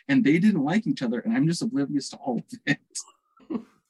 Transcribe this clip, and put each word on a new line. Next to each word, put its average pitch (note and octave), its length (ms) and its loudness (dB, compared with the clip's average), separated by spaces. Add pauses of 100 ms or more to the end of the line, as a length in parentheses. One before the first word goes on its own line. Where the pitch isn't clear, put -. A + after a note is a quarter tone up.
and C3+ 160 4
they D#3 160 4
didn't F#3+ 240 4
like F3 240 0
each - 140 -2
other, A#2 180 -2
and A2+ 160 -2
I'm C#3 100 2
just E3+ 160 0
oblivious C#3 480 -2
to - 80 -16
all - 200 -4
of - 80 -8 (200)
it. - 140 0 (680)
<laughs> A3 120 -6 (280)